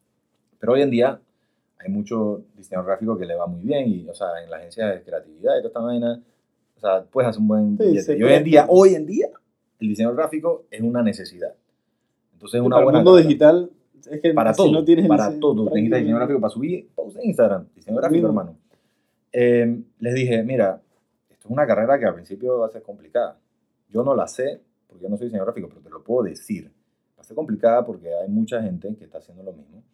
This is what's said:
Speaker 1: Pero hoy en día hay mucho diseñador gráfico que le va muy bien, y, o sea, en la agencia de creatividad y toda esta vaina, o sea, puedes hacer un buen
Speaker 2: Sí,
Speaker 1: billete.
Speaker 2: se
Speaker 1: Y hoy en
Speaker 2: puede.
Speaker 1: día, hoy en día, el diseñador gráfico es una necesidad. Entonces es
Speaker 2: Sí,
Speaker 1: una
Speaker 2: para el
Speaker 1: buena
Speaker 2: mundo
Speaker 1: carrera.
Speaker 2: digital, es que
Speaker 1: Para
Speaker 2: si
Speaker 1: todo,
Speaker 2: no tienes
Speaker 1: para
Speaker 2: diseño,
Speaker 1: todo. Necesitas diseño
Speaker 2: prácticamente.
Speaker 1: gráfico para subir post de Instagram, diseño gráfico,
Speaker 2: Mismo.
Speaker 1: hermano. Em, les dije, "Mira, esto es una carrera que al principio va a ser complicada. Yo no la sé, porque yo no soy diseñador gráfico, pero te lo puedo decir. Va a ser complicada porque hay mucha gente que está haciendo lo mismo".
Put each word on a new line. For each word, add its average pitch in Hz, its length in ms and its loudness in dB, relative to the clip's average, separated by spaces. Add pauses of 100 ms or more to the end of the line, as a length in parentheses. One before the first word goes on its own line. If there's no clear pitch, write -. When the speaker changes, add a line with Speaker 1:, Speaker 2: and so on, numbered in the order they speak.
(600)
Speaker 1:
Pero 113 140 0
hoy 135 80 4
en 139 100 0
día 135 280 2 (600)
hay 95 120 -10
mucho 104 520 -4 (120)
diseñador 92 320 -10
gráfico 107 300 -4
que 90 80 -10
le 87 100 -6
va 87 120 -6
muy 87 140 -10
bien, 135 280 -4
y, 87 180 -6
o 87 60 -16
sea, 98 140 -8 (160)
en 82 60 -20
la 82 80 -14
agencia 87 300 -8
de 95 140 -6
creatividad 85 560 -6
y - 20 -
toda 117 100 -4
esta 120 100 -10
vaina, 117 440 -4 (540)
o - 20 -20
sea, 95 240 0
puedes 123 260 -2
hacer 107 120 -4
un 107 60 2
buen 107 300 0
Speaker 2:
Sí, 151 60 0
Speaker 1:
billete. 104 200 2
Speaker 2:
se - 140 -2
Speaker 1:
Y 107 60 2
hoy 123 100 6
en 147 40 8
Speaker 2:
puede. 151 60 2
Speaker 1:
día, 151 260 6
hoy 190 260 8
en 156 120 -4
día, 220 220 -2 (500)
el 110 80 -4
diseñador 110 300 -2
gráfico 160 520 -4
es 110 120 -14
una 120 200 -2
necesidad. 95 520 -6 (800)
Entonces 113 260 -8
es - 20 0
Speaker 2:
Sí, 123 40 0
Speaker 1:
una 123 100 0
Speaker 2:
para 143 60 6
el 135 40 4
Speaker 1:
buena 139 140 4
Speaker 2:
mundo 175 140 8
Speaker 1:
carrera. 165 140 8
Speaker 2:
digital, 165 440 4 (400)
es 151 100 -10
que 165 120 2
Speaker 1:
Para 113 200 2
Speaker 2:
si - 100 -2
Speaker 1:
todo, 156 80 4
Speaker 2:
no 156 140 2
tienes 170 220 6
Speaker 1:
para 147 180 4
Speaker 2:
diseño, 101 160 -4
Speaker 1:
todo. 143 120 2 (120)
Necesitas - 100 -2
diseño 107 160 0
Speaker 2:
prácticamente. 127 280 2
Speaker 1:
gráfico 139 220 -2
para 107 120 -2
subir 170 420 -6
post 208 220 -12
de 240 80 -10
Instagram, 101 500 0
diseño 110 220 -8
gráfico, 151 180 0
Speaker 2:
Mismo. 170 140 2
Speaker 1:
hermano. 92 280 -4 (720)
Em, 120 520 0 (160)
les 120 140 -4
dije, 123 300 0
"Mira, 113 380 -2 (480)
esto - 180 -20
es 110 40 -12
una 139 140 0
carrera 117 340 2
que 117 60 -2
al 92 80 0
principio 120 460 -6
va 110 80 -2
a - 20 -16
ser 113 140 -18
complicada. 101 540 -8 (520)
Yo 110 140 -2
no 135 120 0
la 92 120 -2
sé, - 340 -8 (260)
porque 87 160 -20
yo 95 60 -10
no 104 80 -4
soy 120 100 -8
diseñador 104 200 -6
gráfico, 92 220 -8
pero - 120 -20
te - 80 -20
lo - 140 -20
puedo 120 200 -2
decir. - 480 -10 (460)
Va - 40 -20
a - 20 -20
ser 110 120 -20
complicada 117 500 0
porque 87 280 -14
hay 90 160 -6
mucha 110 340 -2
gente 95 320 -8
que - 100 -20
está - 140 -20
haciendo 90 240 -20
lo 95 100 -14
mismo". 76 300 -20 (100)